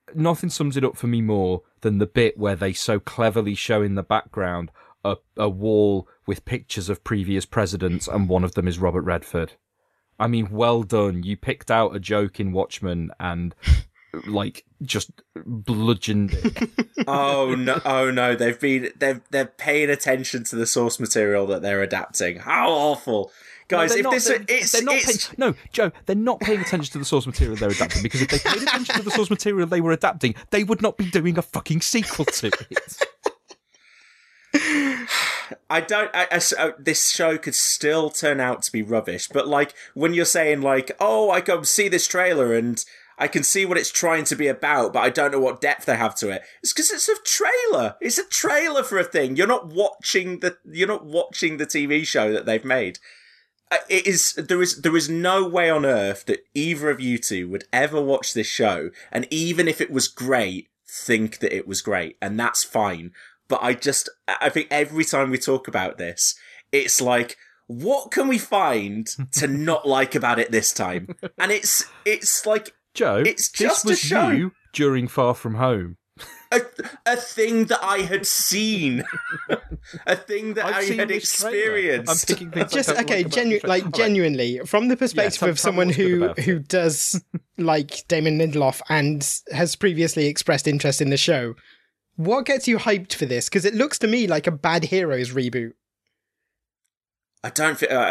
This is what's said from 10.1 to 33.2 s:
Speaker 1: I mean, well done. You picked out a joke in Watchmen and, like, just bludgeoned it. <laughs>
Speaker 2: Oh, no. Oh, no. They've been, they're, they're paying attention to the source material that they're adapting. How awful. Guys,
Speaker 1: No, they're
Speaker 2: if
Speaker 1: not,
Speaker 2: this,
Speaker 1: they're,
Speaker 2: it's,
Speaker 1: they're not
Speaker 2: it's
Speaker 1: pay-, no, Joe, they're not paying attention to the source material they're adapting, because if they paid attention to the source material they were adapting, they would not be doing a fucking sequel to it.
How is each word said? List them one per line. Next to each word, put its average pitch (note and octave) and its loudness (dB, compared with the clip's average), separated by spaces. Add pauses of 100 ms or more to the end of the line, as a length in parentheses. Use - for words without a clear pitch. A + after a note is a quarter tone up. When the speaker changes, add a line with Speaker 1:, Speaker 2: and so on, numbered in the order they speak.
Speaker 1:
I A2 0
mean, A2+ 0
well A#2 2
done. G2 0
You G2+ -4
picked - -6
out A2+ 2
a G2 -8
joke G2+ -2
in G2 -2
Watchmen F2 -4
and, F2 -6 (720)
like, G2+ -4 (160)
just A#2 -4 (240)
bludgeoned A2+ 0
it. - -2
<laughs> - -2 (300)
Speaker 2:
Oh, C#3 2
no. B2+ 0
Oh, C3 2
no. B2 2
They've A#2+ 0
been, C3 0
they're, C3+ 0
they're C3+ 0
paying D3 0
attention C3 0
to - -8
the A2+ 0
source A#2+ 0
material G#2 2
that F#2 -2
they're G2 0
adapting. F#2 -4
How - 0
awful. C#3 0 (380)
Guys, E3+ 2
Speaker 1:
No, - 2
they're G#3+ 4
Speaker 2:
if G#3 2
Speaker 1:
not, B3+ 2
Speaker 2:
this, B3+ 2
Speaker 1:
they're, A3 0
Speaker 2:
it's, A#3+ 0
Speaker 1:
they're A#3 2
not C#4+ 0
Speaker 2:
it's A#3 0
Speaker 1:
pay-, - -20
no, B3 0 (180)
Joe, G3+ 0 (140)
they're G3 0
not A3+ 0
paying G#3+ 0
attention D#3+ -4
to D3+ -8
the C#3 -6
source C3+ 0
material A#2 0
they're G#2 0
adapting, F#2+ 0
because B2+ -2
if C#3 2
they - 0
paid - 0
attention B3+ 0
to A#3 -2
the - -4
source G#3+ 0
material G3 0
they F3 0
were E3 2
adapting, D#3 0 (140)
they G#3 2
would G#3+ 0
not G#3 2
be F#3 -2
doing E3+ 2
a F3 2
fucking E3 -2
sequel - 0
to - -2
it. - -4 (1500)